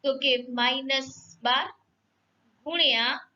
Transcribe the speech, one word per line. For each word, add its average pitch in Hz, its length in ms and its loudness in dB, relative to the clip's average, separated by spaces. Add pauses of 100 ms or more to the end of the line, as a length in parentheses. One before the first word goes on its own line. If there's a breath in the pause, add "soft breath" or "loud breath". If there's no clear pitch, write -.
તો 277 80 0 (120)
કે 277 80 4 (280)
માઇનસ 262 520 0 (340)
બાર 262 220 2 (960)
ગુણ્યા 269 480 2 (220)